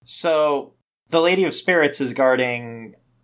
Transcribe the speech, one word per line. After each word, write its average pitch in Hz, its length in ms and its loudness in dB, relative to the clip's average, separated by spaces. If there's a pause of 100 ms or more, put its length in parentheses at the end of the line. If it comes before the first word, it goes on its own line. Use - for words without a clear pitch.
So, 151 680 -2 (360)
the 165 100 2
Lady 180 240 2
of 151 100 -2
Spirits 156 460 0
is 127 140 -4
guarding, 120 840 -2 (280)